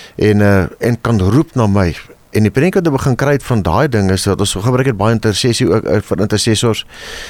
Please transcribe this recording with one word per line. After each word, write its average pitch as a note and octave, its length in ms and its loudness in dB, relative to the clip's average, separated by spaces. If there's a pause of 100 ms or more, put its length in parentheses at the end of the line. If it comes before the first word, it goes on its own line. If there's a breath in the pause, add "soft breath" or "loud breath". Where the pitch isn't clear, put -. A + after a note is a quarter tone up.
(160 loud breath)
en, G#2 260 2
eh, G2+ 460 2
en A#2+ 140 -2
kan A2+ 200 0
roep A2 340 0
na A2+ 120 2
my." G2 280 0 (380)
En G#2+ 80 2
die G#2+ 100 2
prentjie F3+ 300 0
wat E3 60 -2
ek C#3 100 2
begin B2+ 180 -2
kry C#3 160 -2
het C#3 120 0
van A2+ 180 -2
daai F2+ 280 0
ding G#2 220 0
is F#2+ 120 -2
dat G2 160 0
ons G2+ 180 -2
gebruik B2+ 300 0
het A2+ 100 -2
baie G#2+ 160 0
intercessie A2+ 560 0
ook, G#2 160 0
eh, G2+ 160 0
vir - 180 -4
intercessors, G#2+ 640 -2 (440 loud breath)